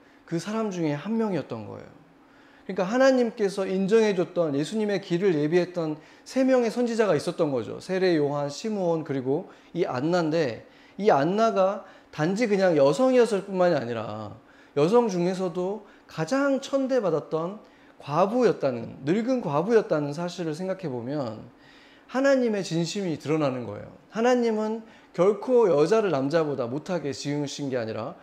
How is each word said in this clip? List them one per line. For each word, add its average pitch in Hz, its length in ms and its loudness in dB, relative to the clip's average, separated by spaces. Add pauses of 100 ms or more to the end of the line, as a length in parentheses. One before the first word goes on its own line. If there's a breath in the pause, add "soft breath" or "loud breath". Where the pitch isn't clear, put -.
(260 loud breath)
그 165 140 -4
사람 214 320 -4
중에 165 220 -2
한 202 240 -4
명이었던 139 500 -4
거예요. - 380 -18 (600 loud breath)
그러니까 190 180 -4
하나님께서 220 840 2
인정해줬던, 185 880 2
예수님의 202 460 -2
길을 175 340 2
예비했던 160 640 0 (260 loud breath)
세 262 200 0
명의 247 280 4
선지자가 226 440 2
있었던 160 360 0
거죠. 113 280 -4
세례 185 380 0
요한, 143 320 0
시므온, 175 540 -2
그리고 139 480 -4 (220 loud breath)
이 170 120 -2
안나인데, 156 800 -2 (320 loud breath)
이 202 140 4
안나가 190 720 2 (240 loud breath)
단지 196 380 0
그냥 190 280 2
여성이었을 214 680 4
뿐만이 180 300 2
아니라 110 600 -6 (420 loud breath)
여성 220 320 4
중에서도 185 760 -2 (220 loud breath)
가장 269 520 0
천대받았던 202 1000 -2 (400 loud breath)
과부였다는, 151 1040 0
늙은 226 380 0
과부였다는 160 720 0
사실을 170 420 -6
생각해 185 340 -6
보면 123 540 -6 (640 loud breath)
하나님의 247 560 2
진심이 165 560 -4
드러나는 135 460 -2
거예요. 104 200 -10 (240)
하나님은 226 760 0 (300 loud breath)
결코 214 560 4
여자를 175 400 4
남자보다 143 560 0
못하게 147 460 -6
지으신 143 580 -4
게 127 80 -2
아니라 110 460 -6